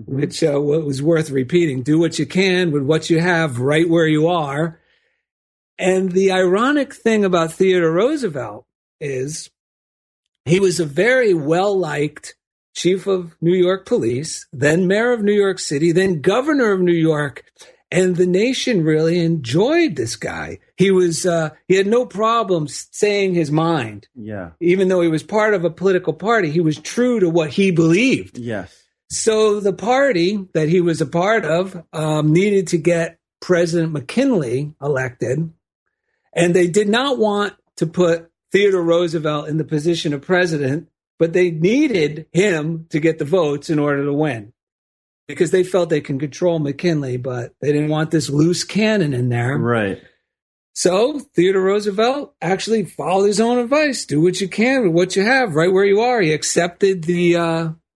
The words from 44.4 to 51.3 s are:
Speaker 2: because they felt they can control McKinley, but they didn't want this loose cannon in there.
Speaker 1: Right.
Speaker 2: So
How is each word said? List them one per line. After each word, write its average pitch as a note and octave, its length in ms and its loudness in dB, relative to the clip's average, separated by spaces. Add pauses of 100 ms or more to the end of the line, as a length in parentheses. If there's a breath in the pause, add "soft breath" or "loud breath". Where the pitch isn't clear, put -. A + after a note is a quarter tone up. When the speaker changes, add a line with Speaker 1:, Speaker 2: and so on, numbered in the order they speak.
Speaker 2:
because D#3+ 220 -2
they F#3 120 2
felt F3 280 0
they D3+ 100 0
can C#3 180 -6
control E3 400 -2
McKinley, C#3+ 600 -4
but B2 420 -8
they C#3+ 100 -2
didn't D3+ 200 0
want D#3 220 -2
this D#3 180 0
loose D#3+ 340 0
cannon G3+ 480 0
in B2 160 -2
there. A#2+ 300 -2
Speaker 1:
Right. A2+ 420 -2 (760)
Speaker 2:
So A3+ 440 0 (160)